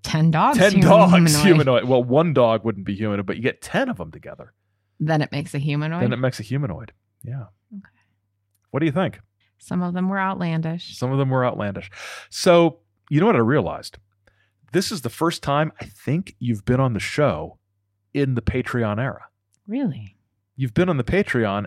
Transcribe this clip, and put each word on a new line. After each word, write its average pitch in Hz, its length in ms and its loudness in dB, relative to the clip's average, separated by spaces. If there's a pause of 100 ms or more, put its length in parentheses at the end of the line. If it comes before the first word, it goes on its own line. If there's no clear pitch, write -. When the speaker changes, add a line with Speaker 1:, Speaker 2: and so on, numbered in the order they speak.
Speaker 1:
ten 160 280 2
dogs 214 280 2
Speaker 2:
Ten 202 140 6
Speaker 1:
humanoid? 190 380 8 (160)
Speaker 2:
dogs 151 160 2
humanoid. 139 420 6
Well, 123 200 4
one 147 300 2
dog 113 300 4
wouldn't 98 200 -4
be 101 100 -4
humanoid, 101 320 -2
but 92 100 -6
you 110 60 -10
get - 200 -4
ten 254 260 -4
of 240 80 -6
them 78 160 -12
together. - 400 -20 (480)
Speaker 1:
Then 151 220 0
it - 100 -6
makes - 220 -8
a 147 40 -4
humanoid? 151 440 -4
Speaker 2:
Then 123 100 0
it 123 60 -4
makes 127 200 -2
a 110 40 -10
humanoid. 113 500 -6 (320)
Yeah. 123 200 -12 (280)
Speaker 1:
Okay. 196 140 -18 (840)
Speaker 2:
What 127 100 -6
do 165 60 -2
you 143 60 -2
think? 147 260 -4 (400)
Speaker 1:
Some 180 240 -6
of 175 120 -6
them 185 140 -4
were 196 120 -4
outlandish. 170 760 -6
Speaker 2:
Some 123 160 -4
of 135 60 0
them 135 120 0
were 127 140 0
outlandish. 101 460 -6 (400)
So, 170 480 2 (320)
you 147 100 2
know 196 60 4
what 226 80 4
I 123 60 4
realized? 110 580 -2 (720)
This 190 200 -2
is 160 100 -8
the 117 80 -6
first 165 320 -4
time 151 380 -2
I - 60 -16
think - 520 -6
you've 117 260 -4
been 127 160 0
on 127 140 0
the 95 60 -4
show 104 580 -4 (560)
in 139 200 0
the 117 80 -4
Patreon 113 600 -4
era. 131 220 -8 (420)
Speaker 1:
Really? 190 500 -8 (400)
Speaker 2:
You've 127 180 -6
been 180 140 2
on 165 100 0
the 120 60 -2
Patreon 110 640 -2